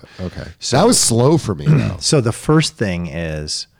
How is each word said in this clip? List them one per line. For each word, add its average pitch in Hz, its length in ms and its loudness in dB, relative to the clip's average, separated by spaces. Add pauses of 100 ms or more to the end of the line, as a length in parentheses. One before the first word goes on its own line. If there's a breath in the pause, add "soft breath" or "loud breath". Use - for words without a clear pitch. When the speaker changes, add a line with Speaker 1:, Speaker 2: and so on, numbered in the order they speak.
(200)
Speaker 1:
Okay. 87 260 -10 (140)
Speaker 2:
So - 180 -2
Speaker 1:
That 196 100 4
was 247 120 2
slow 127 380 4
for 98 180 -4
me, 73 100 -8
though. 113 320 2
Speaker 2:
<clears throat> - 20 -12
So 147 220 0
the 110 100 0
first 156 440 0
thing 87 320 -4
is 78 600 -8 (120)